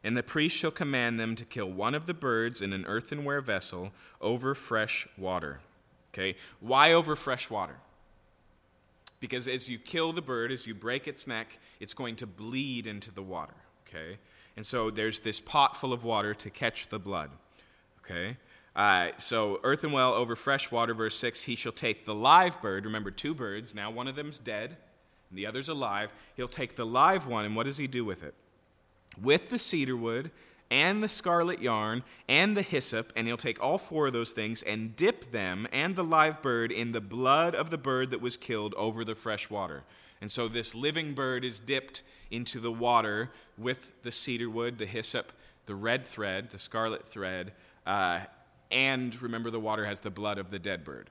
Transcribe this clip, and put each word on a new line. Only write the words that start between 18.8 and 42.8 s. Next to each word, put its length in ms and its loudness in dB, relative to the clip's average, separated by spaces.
so 460 0
earthen 280 2
well 240 6
over 200 0
fresh 360 0
water, 240 2
verse 200 0
six, 280 -2
he 120 -2
shall 160 -4
take 340 -2
the 100 -4
live 480 8
bird. 220 -2
Remember, 260 -4
two 240 -4
birds. 400 -6
Now 160 -6
one 160 -6
of 80 -8
them's 240 -8
dead, 360 -6
and 80 -12
the 80 -4
other's 240 -4
alive. 420 -2
He'll 120 -4
take 280 -6
the 100 -2
live 420 6
one, 180 0
and 100 -2
what 120 0
does 100 -4
he 100 -2
do 160 -2
with 200 -6
it? 100 -12
With 280 4
the 100 -2
cedar 360 2
wood 360 -2
and 340 4
the 60 0
scarlet 520 2
yarn 400 0
and 260 6
the 60 2
hyssop, 520 -2
and 140 0
he'll 80 0
take 260 -2
all 160 2
four 300 2
of 60 2
those 180 0
things 320 -4
and 320 -4
dip 360 2
them 420 -2
and 240 0
the 60 0
live 380 4
bird 300 2
in 220 -2
the 80 0
blood 520 4
of 160 -2
the 80 -2
bird 340 0
that 100 -2
was 160 -2
killed 380 -2
over 280 0
the 100 -4
fresh 360 -4
water. 340 -4
And 100 -6
so 160 0
this 260 -2
living 400 -2
bird 300 0
is 160 -4
dipped 440 -2
into 320 -6
the 100 -2
water 600 4